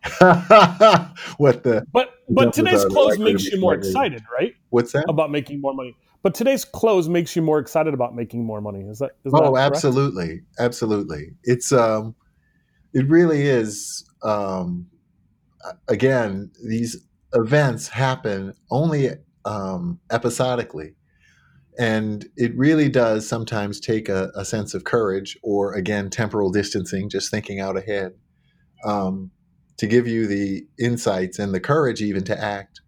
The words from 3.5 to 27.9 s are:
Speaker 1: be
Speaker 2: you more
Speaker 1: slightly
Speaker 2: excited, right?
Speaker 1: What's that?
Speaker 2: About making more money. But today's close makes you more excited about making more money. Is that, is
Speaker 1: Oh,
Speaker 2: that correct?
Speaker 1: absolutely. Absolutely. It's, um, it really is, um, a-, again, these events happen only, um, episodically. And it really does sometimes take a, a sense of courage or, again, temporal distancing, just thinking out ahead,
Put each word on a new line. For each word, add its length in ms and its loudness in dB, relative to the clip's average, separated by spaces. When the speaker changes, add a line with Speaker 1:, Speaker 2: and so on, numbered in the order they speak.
Speaker 1:
be 60 -4
Speaker 2:
you 40 -2
more 220 2
Speaker 1:
slightly 60 -4
Speaker 2:
excited, 340 -2
right? 140 -2
Speaker 1:
What's 220 0
that? 160 0
Speaker 2:
About 220 0
making 300 -6
more 140 -4
money. 220 -12
But 120 0
today's 300 0
close 440 2
makes 280 -2
you 60 2
more 160 2
excited 360 -2
about 200 -4
making 300 -6
more 160 -6
money. 200 -8
Is 200 -14
that, 120 -6
is 100 -2
Speaker 1:
Oh, 60 6
Speaker 2:
that 100 4
correct? 260 2
Speaker 1:
absolutely. 680 -2
Absolutely. 760 -2
It's, 280 0
um, 420 2
it 160 0
really 340 4
is, 600 -2
um, 640 -4
a-, 280 -6
again, 580 0
these 300 -4
events 540 2
happen 640 -4
only, 400 0
um, 560 -6
episodically. 840 -2
And 480 -2
it 220 0
really 300 4
does 400 2
sometimes 500 -4
take 300 -4
a, 260 -2
a 100 -8
sense 300 -6
of 80 -6
courage 600 -2
or, 300 -2
again, 360 -2
temporal 400 -2
distancing, 580 -4
just 220 -6
thinking 300 -6
out 160 -4
ahead, 380 -6